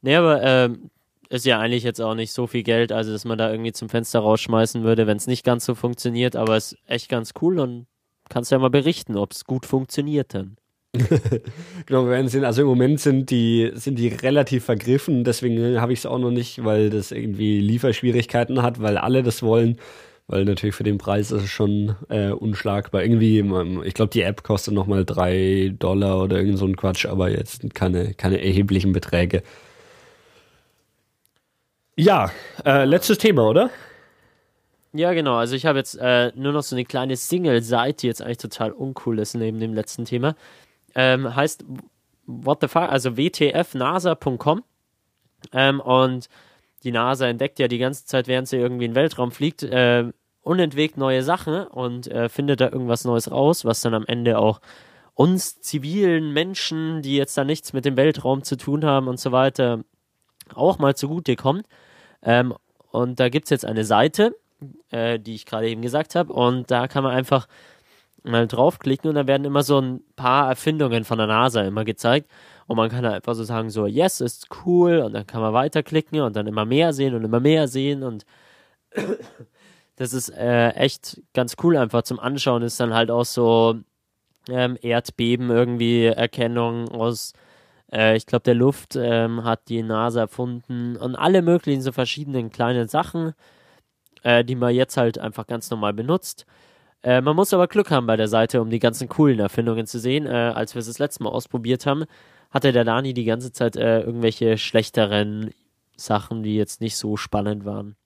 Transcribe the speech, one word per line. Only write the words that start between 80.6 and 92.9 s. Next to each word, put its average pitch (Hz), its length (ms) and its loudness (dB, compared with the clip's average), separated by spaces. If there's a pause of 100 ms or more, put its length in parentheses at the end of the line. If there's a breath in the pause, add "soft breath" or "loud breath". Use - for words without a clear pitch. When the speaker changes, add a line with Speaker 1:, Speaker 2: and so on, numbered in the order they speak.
Speaker 1:
echt - 520 -4 (100)
ganz 123 300 -2
cool 170 140 4
einfach 120 260 0
zum 123 160 -6
Anschauen. 123 440 -2
Ist 117 180 -6
dann 117 120 0
halt 113 200 2
auch 120 120 2
so, 113 520 4 (720)
ähm, 127 340 -2
Erdbeben 120 680 0
irgendwie, 117 560 2
Erkennung 117 800 -2
aus, 117 460 -6 (580 soft breath)
äh, 110 240 4
ich 110 100 -2
glaub, 120 160 0
der 123 120 2
Luft, 131 420 0
ähm, 117 480 -2
hat 113 240 -4
die 113 160 -4
nasa 113 380 -2
erfunden. 120 720 -8
Und 127 180 -6
alle 185 280 4
möglichen 170 400 0
so 131 100 -4
verschiedenen 131 580 -6
kleinen 120 380 -2
Sachen, 160 440 -4 (920 soft breath)